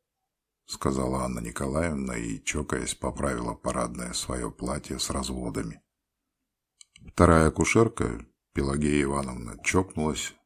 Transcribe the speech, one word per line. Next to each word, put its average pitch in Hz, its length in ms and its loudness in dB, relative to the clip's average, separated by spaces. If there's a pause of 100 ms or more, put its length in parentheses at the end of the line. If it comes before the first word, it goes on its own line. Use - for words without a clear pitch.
(640)
сказала 65 580 -2
Анна 62 160 -4
Николаевна 67 800 -2
и, 57 260 -6
чокаясь, 64 500 -4
поправила 64 600 -4
парадное - 600 -4
свое 62 380 -4
платье - 480 -6
с - 100 -2
разводами. 64 720 -4 (1200)
Вторая 82 420 8
акушерка, 80 800 2 (280)
Пелагея 71 500 2
Ивановна, 65 600 -4
чокнулась, 78 720 0 (120)